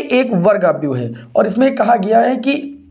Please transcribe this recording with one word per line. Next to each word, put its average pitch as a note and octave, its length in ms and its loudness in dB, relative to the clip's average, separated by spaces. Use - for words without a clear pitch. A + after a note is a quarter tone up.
एक B3 240 0
वर्ग F#3+ 280 2
अवयव C#3+ 300 -2
है A#2+ 180 -6
और - 120 2
इसमें C4 280 0
कहा A3+ 220 2
गया A3 240 2
है B3 160 0
कि C#4 220 -2